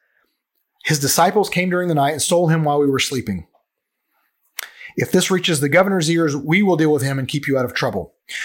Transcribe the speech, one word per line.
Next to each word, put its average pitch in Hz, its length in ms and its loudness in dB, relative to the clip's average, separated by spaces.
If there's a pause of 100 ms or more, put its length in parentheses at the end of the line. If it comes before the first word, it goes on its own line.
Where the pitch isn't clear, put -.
(840)
'His 156 140 0
disciples 175 500 2
came 180 220 -2
during 180 180 0
the 165 60 0
night 143 180 2
and 143 100 -4
stole 175 260 2
him 160 160 2
while 147 140 2
we 143 120 2
were 135 80 0
sleeping.' 104 480 -4 (1500)
If - 160 -2
this 180 180 0
reaches 180 300 0
the 147 80 0
governor's 180 420 2
ears, 165 240 2
we 156 280 0
will 185 140 4
deal 156 160 2
with 143 100 2
him 135 160 -2
and 131 100 -6
keep 143 180 -6
you 135 100 0
out 127 80 0
of 123 80 -6
trouble." 107 420 -6 (300)